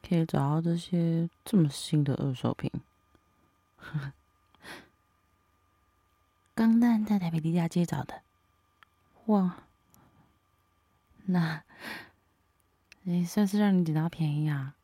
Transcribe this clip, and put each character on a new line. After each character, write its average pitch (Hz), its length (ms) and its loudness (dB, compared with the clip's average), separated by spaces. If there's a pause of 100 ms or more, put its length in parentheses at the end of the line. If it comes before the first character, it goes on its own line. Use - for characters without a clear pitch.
可 180 100 0
以 165 80 4
找 156 140 -2
到 143 220 2
这 170 160 0
些 170 520 0 (160)
这 - 120 0
么 156 120 6
新 147 360 0
的 135 100 0
二 139 180 -2
手 127 220 -2
品。 - 160 -6 (1080)
<laughs> 139 340 -10 (2500)
钢 226 260 4
弹 233 240 4
在 208 140 0
台 170 120 -2
北 165 80 -2
地 165 160 0
下 170 140 2
街 175 160 0
找 139 180 -4
的。 - 200 -12 (1040)
哇， 190 320 2 (1700)
那 165 360 -2 (1400)
也 175 220 0
算 202 220 0
是 208 120 -2
让 202 200 4
你 175 60 2
捡 160 100 -2
到 156 140 0
便 151 320 -2
宜 151 80 0
啊。 139 360 -6